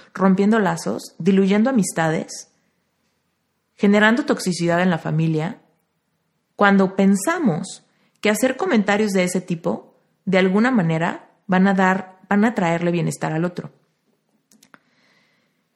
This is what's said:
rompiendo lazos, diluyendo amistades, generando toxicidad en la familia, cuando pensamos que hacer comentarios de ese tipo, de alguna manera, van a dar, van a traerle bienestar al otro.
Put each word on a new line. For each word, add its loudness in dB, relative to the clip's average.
rompiendo 2
lazos, -4
diluyendo 2
amistades, -2
generando 2
toxicidad -2
en 2
la -2
familia, -4
cuando 2
pensamos -2
que 0
hacer 0
comentarios 0
de 0
ese -2
tipo, -8
de 0
alguna 2
manera, -2
van 2
a 2
dar, -2
van 2
a 0
traerle 0
bienestar -4
al -4
otro. -10